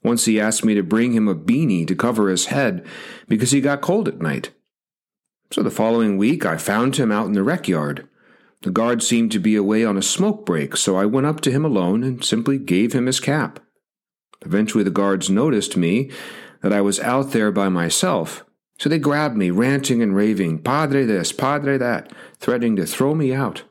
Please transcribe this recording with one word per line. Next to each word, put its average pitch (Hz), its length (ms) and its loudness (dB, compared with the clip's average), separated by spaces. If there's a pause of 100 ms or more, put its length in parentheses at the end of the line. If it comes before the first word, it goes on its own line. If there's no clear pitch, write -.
Once 117 240 2
he 110 120 4
asked 110 280 0
me 110 80 4
to 101 80 2
bring 110 300 2
him 110 160 2
a 95 60 2
beanie 104 520 0
to 90 100 -2
cover 110 320 0
his 92 180 0
head 113 380 -2 (420)
because 117 260 0
he 139 100 4
got 143 180 0
cold 196 260 0
at - 140 -6
night. - 300 -4 (1000)
So - 100 0
the 113 80 0
following 113 460 0
week, 117 280 0
I 80 120 0
found 113 400 0
him 123 160 2
out 104 160 0
in 98 40 -2
the 98 120 2
rec 160 240 -2
yard. 73 400 -2 (540)
The 95 100 -6
guard 113 280 0
seemed 117 300 2
to 107 80 -2
be 107 160 2
away 107 300 2
on 104 120 2
a 95 60 0
smoke 208 420 -2
break, - 320 -2
so 95 200 0
I 98 100 2
went 131 200 2
up 156 160 -2
to 135 100 0
him 139 120 0
alone 104 380 2
and 127 220 -4
simply 117 340 0
gave 117 340 0
him 123 140 0
his 127 140 -2
cap. 143 400 -2 (840)
Eventually, 104 400 0
the 98 80 2
guards 98 400 0
noticed 110 460 0
me, 95 340 0 (520)
that 98 100 2
I 101 80 2
was 101 180 0
out 135 320 -2
there 107 220 0
by 98 160 0
myself, 87 760 -2 (320)
so - 120 -2
they 160 100 2
grabbed 147 380 0
me, 92 140 2
ranting 127 520 2
and 98 140 2
raving, 95 460 2
"Padre 139 420 0
this, 101 260 0
padre 139 480 -2
that," 120 340 -4 (280)
threatening 120 340 0
to 92 100 0
throw 139 300 0
me 143 180 0
out. 131 380 -4